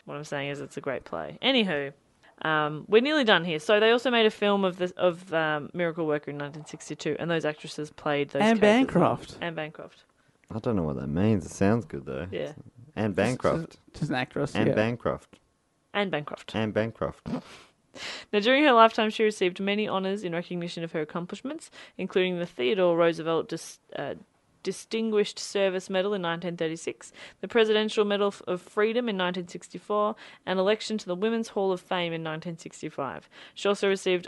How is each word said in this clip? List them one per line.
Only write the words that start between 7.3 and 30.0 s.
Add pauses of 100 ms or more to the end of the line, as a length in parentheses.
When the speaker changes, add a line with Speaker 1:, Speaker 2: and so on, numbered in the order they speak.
Speaker 1:
those
actresses
played
those
Speaker 2:
Anne
Speaker 1:
characters.
Speaker 2:
Bancroft.
Speaker 1:
Anne
Bancroft. (500)
Speaker 3:
I
don't
know
what
that
means.
It
sounds
good,
though.
Speaker 1:
Yeah. (420)
Speaker 3:
Anne
Speaker 2:
Just,
Speaker 3:
Bancroft.
Speaker 2:
just, (220)
just
an
actress,
Speaker 3:
Anne
Speaker 2:
yeah.
Speaker 3:
Bancroft. (540)
Speaker 1:
Anne
Bancroft.
Speaker 3:
Anne
Bancroft. (1080)
Speaker 1:
Now,
during
her
lifetime,
she
received
many
honours
in
recognition
of
her
accomplishments, (280)
including
the
Theodore
Roosevelt
Dis-, (160)
uh, (480)
Distinguished
Service
Medal
in
nineteen
thirty-six, (280)
the
Presidential
Medal
f-,
of
Freedom
in
nineteen
sixty-four, (280)